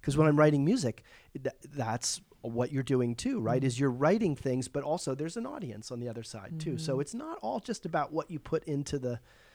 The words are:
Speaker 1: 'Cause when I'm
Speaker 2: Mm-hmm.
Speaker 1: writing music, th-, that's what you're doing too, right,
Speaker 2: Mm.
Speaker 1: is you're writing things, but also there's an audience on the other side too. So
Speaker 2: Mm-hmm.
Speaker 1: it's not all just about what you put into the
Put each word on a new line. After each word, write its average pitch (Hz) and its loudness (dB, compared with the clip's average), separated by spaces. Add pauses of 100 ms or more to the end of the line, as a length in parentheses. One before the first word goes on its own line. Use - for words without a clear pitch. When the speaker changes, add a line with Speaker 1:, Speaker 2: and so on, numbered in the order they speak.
Speaker 1:
'Cause 139 0
when 156 6
I'm 151 8
Speaker 2:
Mm-hmm. 147 6
Speaker 1:
writing 151 8
music, 175 2 (360)
th-, 131 -4 (140)
that's 120 -4 (220)
what 120 -2
you're 135 0
doing 123 2
too, 247 -2
right, 120 2
Speaker 2:
Mm. 139 4
Speaker 1:
is 123 0
you're 139 4
writing 156 2
things, 127 -2
but 143 -4
also 151 -2
there's 156 -6
an 233 -6
audience 123 -10
on 120 -8
the 120 -4
other 113 -8
side 110 -12
too. 156 -4
So 156 -4
Speaker 2:
Mm-hmm. 131 0
Speaker 1:
it's 151 -10
not 311 -8
all - -4
just - -8
about 160 -2
what 156 -4
you 160 -6
put - -2
into 143 -2
the 123 -4 (340)